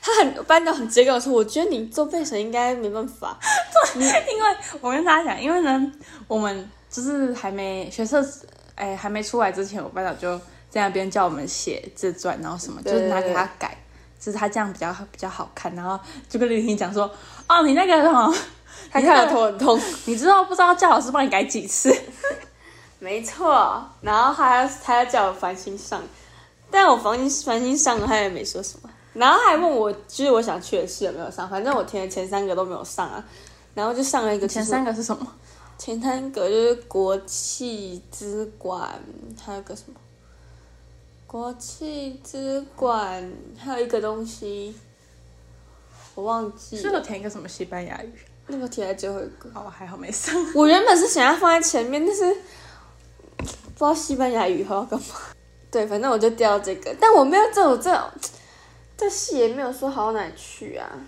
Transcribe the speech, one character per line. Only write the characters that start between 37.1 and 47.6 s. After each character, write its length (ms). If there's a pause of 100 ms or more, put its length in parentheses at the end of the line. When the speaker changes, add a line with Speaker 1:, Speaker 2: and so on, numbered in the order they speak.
Speaker 1:
际 880
资 480
管， 420 (460)
还 80
有 80
个 140
什 120
么？ 60 (1300)
国 260
际 720
资 420 (100)
管， 560 (280)
还 180
有 80
一 20
个 140
东 240
西， 480 (1400)
我 80
忘 320
记 220
了。 40
Speaker 2:
是 80
有 120
填 180
一 20
个 80
什 100
么 80
西 180